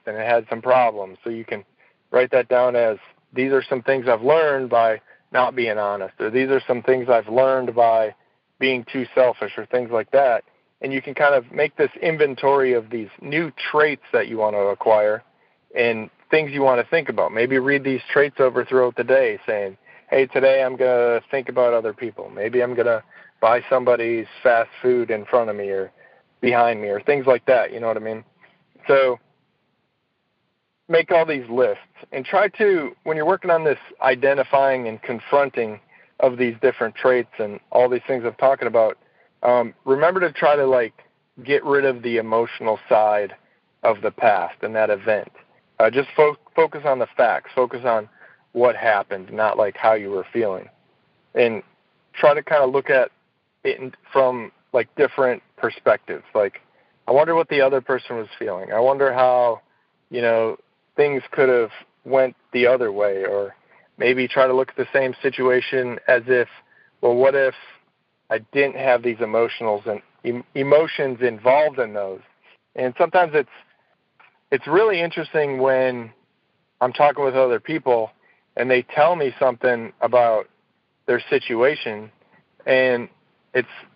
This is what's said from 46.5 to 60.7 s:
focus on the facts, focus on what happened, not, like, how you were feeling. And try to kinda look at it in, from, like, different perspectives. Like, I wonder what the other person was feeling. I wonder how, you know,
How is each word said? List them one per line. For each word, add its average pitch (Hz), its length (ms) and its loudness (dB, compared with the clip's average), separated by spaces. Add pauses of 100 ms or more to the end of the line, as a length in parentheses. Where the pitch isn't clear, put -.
focus 156 320 -2
on 135 120 0
the 117 80 -2
facts, 110 480 -2
focus 127 300 -2
on 113 240 -2 (440)
what 120 240 4
happened, 101 540 -2
not, 104 280 -2
like, 104 180 0
how 113 160 4
you 104 180 -2
were 95 220 -4
feeling. 101 360 -4 (640)
And 117 280 0 (520)
try 151 180 4
to 147 100 -2
kinda 147 220 2
look 131 240 0
at 131 220 2 (520)
it 135 160 -4
in, 131 160 -14 (160)
from, 127 420 0 (200)
like, 117 220 -2
different 131 480 0 (140)
perspectives. 107 680 -2 (100)
Like, 101 280 -2 (440)
I - 60 0
wonder 160 220 4
what 165 140 0
the 143 120 0
other 135 220 2
person 123 340 -4
was 110 120 -10 (100)
feeling. 98 340 -8
I 107 80 0
wonder 135 320 2
how, 123 480 2 (480)
you 123 140 -6
know, 113 360 0 (380)